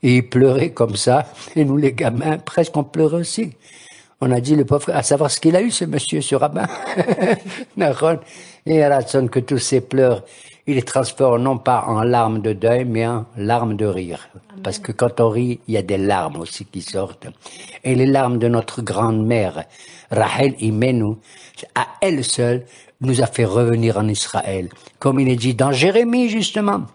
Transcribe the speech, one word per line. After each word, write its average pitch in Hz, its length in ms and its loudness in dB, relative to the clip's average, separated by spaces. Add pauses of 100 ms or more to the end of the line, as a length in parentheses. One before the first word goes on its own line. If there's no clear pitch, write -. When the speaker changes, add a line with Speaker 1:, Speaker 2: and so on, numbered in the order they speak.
Speaker 1:
Et 123 160 4
il 123 100 0
pleurait 135 440 4
comme 107 240 0
ça, 131 320 2 (280)
et 156 80 2
nous 139 140 2
les 135 160 4
gamins, 131 460 -2
presque - 360 -2
on 147 80 0
pleurait 156 340 0
aussi. 170 340 -4 (680)
On 131 120 2
a 123 100 2
dit, 143 140 2
le 143 100 4
pauvre, 143 280 0
à 139 100 0
savoir 143 260 2
ce - 100 -4
qu'il 160 160 4
a 185 60 4
eu, 233 80 0
ce 180 160 -4
monsieur, 151 360 -4
ce - 120 -4
rabbin. 147 320 0 (1120)
<laughs> 160 400 0 (480)
Et 156 200 4
Ratzon, 135 420 2
que 127 120 0
tous 127 200 -2
ces 127 220 0
pleurs, 127 420 2 (420)
il 143 100 -2
les 127 60 2
transforme 123 640 0
non 131 140 0
pas 123 300 0
en 110 160 0
larmes 113 380 2
de 107 120 -2
deuil, 117 320 0
mais 113 200 -2
en 117 200 -4 (120)
larmes 110 380 -2
de 107 100 -2
rire. 90 480 -6
Speaker 2:
Amen. 190 300 -20
Speaker 1:
Parce 98 160 -8
que - 140 -10
quand - 260 -2
on 117 100 4
rit, 120 380 -2
il 113 60 -4
y 107 40 0
a 98 40 0
des 95 160 -2
larmes 95 400 0
aussi 82 280 -12
qui - 160 -12
sortent. - 460 -8 (560)
Et 127 120 0
les 127 100 4
larmes 131 340 2
de 117 80 2
notre 117 340 -2
grand-mère, 110 840 -2 (440)
Rachel 113 500 0
Imenu, 110 560 0 (600)
à 123 120 -2 (120)
elle 160 240 0
seule, 123 400 -2 (380)
nous 127 200 0
a 135 60 2
fait - 180 -2
revenir 113 520 2
en 107 100 0
Israël. 95 640 -4 (300)
Comme 135 200 2
il 131 100 4
est 127 60 2
dit 120 180 0
dans 131 180 2
Jérémie, 233 580 2
justement. 208 540 -2 (120)